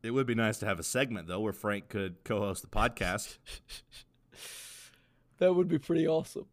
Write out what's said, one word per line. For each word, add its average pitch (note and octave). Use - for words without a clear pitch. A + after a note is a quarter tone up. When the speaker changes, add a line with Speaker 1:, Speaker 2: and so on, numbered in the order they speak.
Speaker 1:
It A2+
would C3
be A#2+
nice A2
to G#2
have F#2+
a -
segment, A#2
though, F2+
where G#2+
Frank G2+
could F#2+
co-host G2+
the -
podcast. G#2+
Speaker 2:
<laughs> -
That F3+
would F3+
be E3
pretty E3
awesome. D#3+